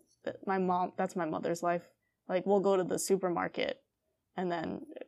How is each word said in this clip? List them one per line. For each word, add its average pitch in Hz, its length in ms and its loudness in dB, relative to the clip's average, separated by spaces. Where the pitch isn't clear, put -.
th-, - 120 -6
my 190 120 2
mom, 185 380 2
that's 185 200 -2
my 175 100 -2
mother's 170 360 -2
life. 175 200 0
Like, 185 180 0
we'll 202 140 6
go 196 180 4
to 180 60 2
the 180 140 -2
supermarket, 185 840 0
and 185 140 -2
then 170 300 -4